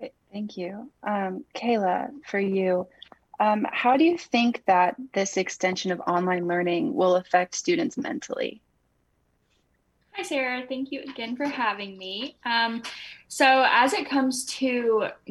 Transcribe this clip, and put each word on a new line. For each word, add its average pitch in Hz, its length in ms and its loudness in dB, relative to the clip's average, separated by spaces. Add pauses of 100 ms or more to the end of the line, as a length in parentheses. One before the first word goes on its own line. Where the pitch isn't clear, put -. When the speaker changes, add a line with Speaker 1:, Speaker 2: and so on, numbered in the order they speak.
(320)
Speaker 1:
Thank 208 240 -8
you. 196 340 -10 (120)
Um, 196 420 -4 (100)
Kayla, 214 580 0 (120)
for 196 160 -2
you, 190 460 0 (540)
um, 214 320 2
how 247 240 4
do 302 80 4
you 349 120 4
think 240 500 0
that 180 280 4 (200)
this 196 220 -2
extension 185 540 -2
of 175 100 -2
online 175 460 0
learning 175 480 0
will 180 220 4
affect 180 400 0
students 170 420 0
mentally? - 640 -6 (1500)
Speaker 2:
Hi, 403 100 -8
Sarah. 254 460 -2
Thank 269 240 -6
you 277 100 -8
again 240 320 -8
for 285 120 -2
having 208 520 -4
me. 196 460 -10
Um, 233 400 0 (420)
so 262 420 6
as 262 260 4
it 330 140 -4
comes 262 360 0
to 233 640 0 (220)